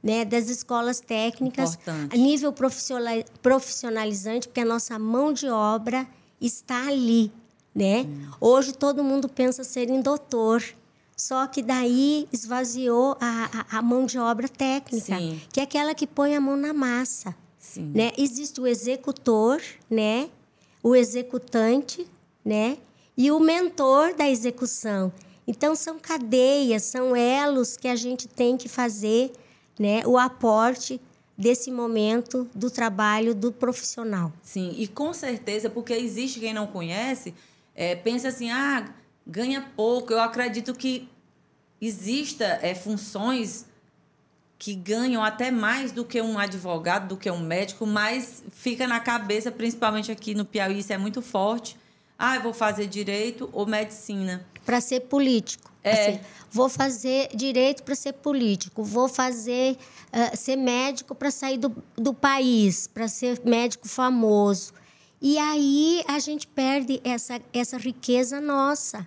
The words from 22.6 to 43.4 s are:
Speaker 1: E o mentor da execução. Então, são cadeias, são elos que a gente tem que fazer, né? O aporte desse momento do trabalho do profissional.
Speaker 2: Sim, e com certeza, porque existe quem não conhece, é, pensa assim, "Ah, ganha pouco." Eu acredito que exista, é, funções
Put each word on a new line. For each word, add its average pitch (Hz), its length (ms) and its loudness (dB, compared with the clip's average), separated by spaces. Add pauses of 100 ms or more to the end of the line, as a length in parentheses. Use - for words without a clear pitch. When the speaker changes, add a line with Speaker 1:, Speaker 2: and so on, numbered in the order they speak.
Speaker 1:
E 262 160 4
o 311 80 4
mentor 320 720 4
da 294 140 2
execução. 226 840 -2 (340)
Então, 294 280 0
são 320 240 -6
cadeias, 254 840 4
são 254 320 0
elos 254 600 2
que - 120 -6
a 247 80 0
gente 247 320 -6
tem 247 280 2
que 247 120 -8
fazer, 226 640 0 (460)
né? 208 280 2
O 247 120 6
aporte 247 840 2 (360)
desse 240 340 2
momento 240 840 0
do 220 160 -2
trabalho 220 640 2
do 208 180 0
profissional. 220 800 -4 (100)
Speaker 2:
Sim, 185 340 -6
e 214 120 -4
com 285 260 -4
certeza, 226 560 -4
porque 233 240 -6
existe 240 460 -4
quem 220 120 -6
não 214 140 -4
conhece, 190 640 -6 (420)
é, 170 200 -2
pensa 240 340 -2
assim, 247 220 -6
"Ah, 262 420 -2 (340)
ganha 247 360 -4 (140)
pouco." 240 360 0
Eu 226 80 4
acredito 240 540 -2
que 254 340 -4 (720)
exista, 214 840 -2
é, 180 120 -2
funções 208 920 -4 (920)